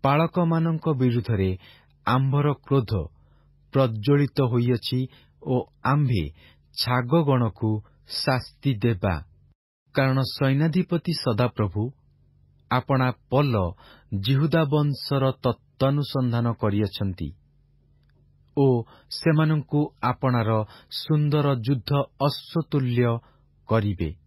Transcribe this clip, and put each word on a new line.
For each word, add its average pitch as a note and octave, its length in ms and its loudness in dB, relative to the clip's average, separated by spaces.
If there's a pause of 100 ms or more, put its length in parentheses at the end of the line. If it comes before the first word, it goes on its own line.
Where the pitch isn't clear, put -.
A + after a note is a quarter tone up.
ପାଳକମାନଙ୍କ E3 880 0
ବିରୁଦ୍ଧରେ A#2 560 0 (560)
ଆମ୍ଭର C3+ 480 0
କ୍ରୋଧ C3+ 380 -2 (800)
ପ୍ରଜ୍ୱଳିତ C3+ 720 2
ହୋଇଅଛି A#2+ 540 0 (420)
ଓ B2+ 140 -2 (280)
ଆମ୍ଭେ B2 400 2 (540)
ଛାଗଗଣକୁ B2 920 0 (440)
ଶାସ୍ତି - 600 -4
ଦେବା। G#2 400 0 (800)
କାରଣ C3+ 320 2
ସୈନ୍ୟାଧିପତି D#3+ 840 0
ସଦାପ୍ରଭୁ G#2+ 720 -2 (880)
ଆପଣା B2+ 380 0 (200)
ପଲ C3+ 260 2 (600)
ଜିହୁଦା C3+ 500 0
ବଂଶର C#3+ 680 0
ତତ୍ତ୍ୱାନୁସନ୍ଧାନ C3 1200 -2
କରିଅଛନ୍ତି G2+ 760 -2 (1300)
ଓ C#3 100 4 (440)
ସେମାନଙ୍କୁ D#3 680 0 (220)
ଆପଣାର B2 480 0 (400)
ସୁନ୍ଦର D3+ 560 0 (140)
ଯୁଦ୍ଧ B2 300 -2 (300)
ଅଶ୍ୱତୁଲ୍ୟ C3+ 920 -2 (580)
କରିବେ। G2+ 420 0 (160)